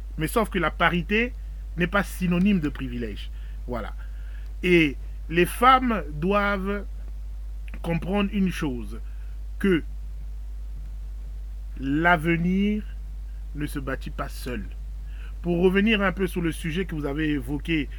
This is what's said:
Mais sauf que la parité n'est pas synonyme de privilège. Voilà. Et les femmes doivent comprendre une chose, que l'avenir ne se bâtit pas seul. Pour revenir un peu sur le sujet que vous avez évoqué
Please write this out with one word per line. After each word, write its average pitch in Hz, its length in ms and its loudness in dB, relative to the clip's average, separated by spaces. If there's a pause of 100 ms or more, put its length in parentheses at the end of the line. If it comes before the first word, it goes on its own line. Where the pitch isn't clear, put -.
(180)
Mais 156 80 0
sauf 202 240 2
que 196 80 0
la 160 120 2
parité 180 600 2 (440)
n'est 175 100 2
pas 196 160 2
synonyme 180 580 2
de 147 80 2
privilège. 120 640 -6 (380)
Voilà. 110 240 -4 (720)
Et 170 340 6 (340)
les 170 160 4
femmes 247 560 6 (100)
doivent 202 720 0 (960)
comprendre 180 500 0
une 190 180 2
chose, 117 480 -4 (600)
que 180 240 4 (2000)
l'avenir 170 1040 4 (720)
ne 147 120 -4
se 143 120 -4
bâtit 131 320 -6
pas 139 180 -6
seul. 120 360 -6 (800)
Pour 175 200 2
revenir 202 400 6
un 190 100 4
peu 190 140 0
sur 180 140 -2
le 165 100 2
sujet 170 360 -2
que 175 80 -6
vous 147 120 -2
avez 151 220 0
évoqué 143 600 0 (100)